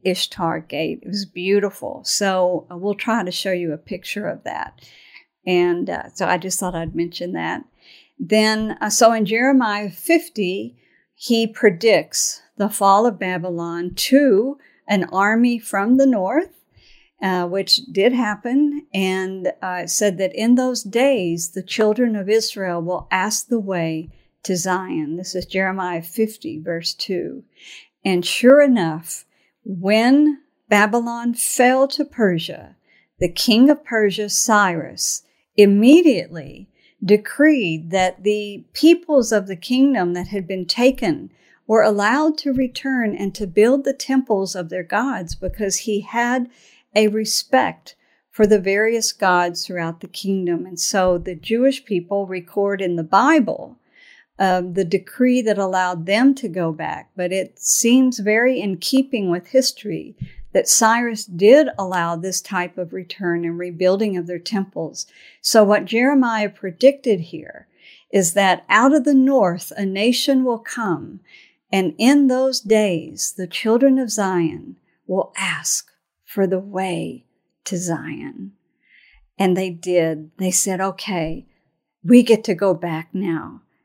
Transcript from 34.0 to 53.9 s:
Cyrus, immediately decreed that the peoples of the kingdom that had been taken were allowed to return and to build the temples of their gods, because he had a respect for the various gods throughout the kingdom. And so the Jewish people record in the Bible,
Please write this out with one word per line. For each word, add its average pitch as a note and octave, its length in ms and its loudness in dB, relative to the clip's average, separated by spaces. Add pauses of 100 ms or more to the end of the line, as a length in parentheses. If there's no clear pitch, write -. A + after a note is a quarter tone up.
Cyrus, - 960 0 (320)
immediately G3+ 1120 4 (360)
decreed G#3 840 2
that F#3 320 -2
the G#3 500 -4
peoples D4+ 580 4
of G3+ 160 0
the F#3+ 100 -8
kingdom B3 560 0
that F3+ 140 -6
had F#3+ 200 -8
been F#3 180 -8
taken G#3+ 640 0 (380)
were G#3+ 140 4
allowed A#3+ 560 2
to C#4 160 -4
return B3+ 640 -2
and G3 200 -6
to G#3+ 100 -6
build A3+ 380 4
the C4+ 100 -2
temples B3 640 -2
of F3 140 -8
their F3+ 140 -6
gods, G3 520 -4
because F#3+ 420 -4
he G#3 240 -4
had A#3+ 480 -2 (460)
a G#3+ 120 4
respect - 880 -2 (340)
for - 160 2
the G#3 140 4
various G#3+ 520 0
gods F3 540 0
throughout E3+ 360 -8
the E3 60 -14
kingdom. F3+ 580 -4
And F3+ 140 -14
so F#3 380 2
the F3 180 -8
Jewish B3 500 0
people G3 400 -4
record F#3+ 560 -4
in F3 140 -2
the E3 80 -4
Bible, A#3+ 760 0 (600)